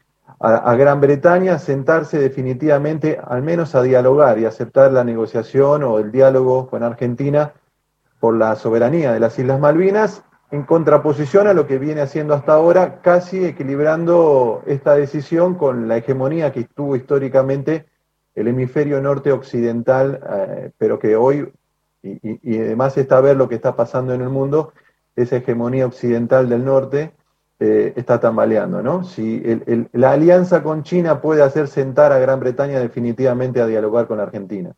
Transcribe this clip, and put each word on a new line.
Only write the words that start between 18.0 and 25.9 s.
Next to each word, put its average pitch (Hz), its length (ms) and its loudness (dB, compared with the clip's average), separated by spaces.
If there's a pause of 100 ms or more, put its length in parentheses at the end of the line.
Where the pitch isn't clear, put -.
el 110 140 -4
hemisferio 135 540 -2
norte 139 320 -2
occidental, 127 960 -2
eh, 98 480 -6
pero 110 220 0
que 110 180 2
hoy, 135 340 0 (500)
y, 98 100 -14
y, 110 320 -12
y 113 160 -4
además 113 380 -2
está 135 200 2
a 127 40 4
ver 139 140 4
lo 131 140 0
que 120 60 -6
está 127 200 -4
pasando 127 380 -4
en 127 80 -4
el 127 80 -6
mundo, 139 420 -4 (440)
esa 123 220 -2
hegemonía 123 480 -2
occidental 120 640 -2